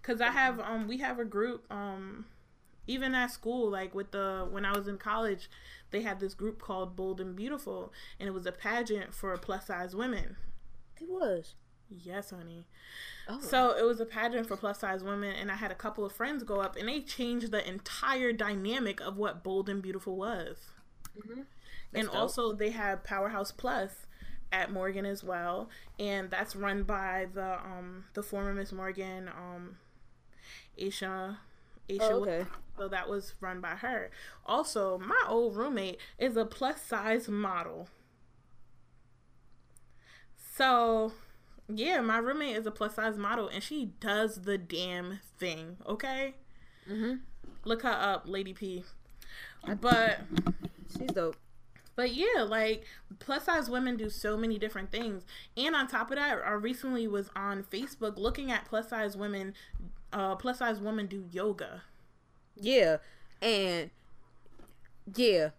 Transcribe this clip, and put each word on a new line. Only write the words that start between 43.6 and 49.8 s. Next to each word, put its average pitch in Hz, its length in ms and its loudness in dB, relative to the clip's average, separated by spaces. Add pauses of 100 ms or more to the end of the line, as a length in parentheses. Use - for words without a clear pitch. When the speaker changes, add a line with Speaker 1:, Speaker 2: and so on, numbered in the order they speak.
Speaker 1:
she 262 380 -2
does 214 420 2
the 196 160 2
damn 180 600 -2 (180)
thing, 165 380 -4 (100)
okay? 269 480 -2 (560)
Speaker 2:
Mm-hmm. 220 240 0 (500)
Speaker 1:
Look 226 180 2
her 254 80 2
up, 196 360 2
Lady 190 260 -4
P. 185 320 -6 (960)